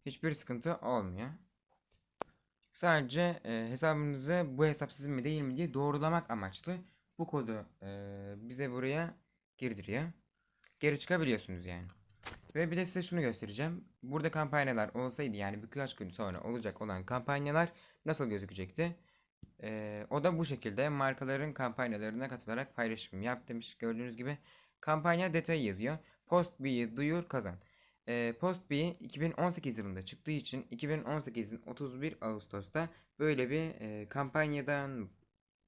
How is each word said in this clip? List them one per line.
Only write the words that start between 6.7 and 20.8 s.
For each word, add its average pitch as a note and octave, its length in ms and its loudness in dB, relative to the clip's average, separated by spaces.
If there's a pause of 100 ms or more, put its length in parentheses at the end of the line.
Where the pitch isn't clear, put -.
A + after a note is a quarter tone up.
bu E3 100 -2
kodu, A2+ 380 -2 (180)
e, G2 40 -8 (500)
bize B2+ 340 -4
buraya C3+ 440 -2 (420)
girdiriyor. A2 460 -2 (760)
Geri C#3+ 200 4
çıkabiliyorsunuz A2+ 680 2
yani. F2+ 220 -8 (680)
Ve E3 160 2
bir E3+ 60 0
de F#3 80 2
size F3+ 160 2
şunu F3 200 2
göstereceğim. B2+ 640 -2 (180)
Burada D3+ 280 0
kampanyalar C#3 580 2
olsaydı, B2 480 -2
yani G2+ 260 -2
birkaç C3+ 320 -2
gün F#2+ 140 -8
sonra F#2 320 -4
olacak G#2+ 400 -4
olan F#2+ 240 -4
kampanyalar C#3+ 680 2 (320)
nasıl D3 240 0
gözükecekti? G2+ 680 -2 (680)
Ee, G#2+ 460 -6
o C#3+ 140 0
da F3 140 4
bu E3 80 2
şekilde C3 440 0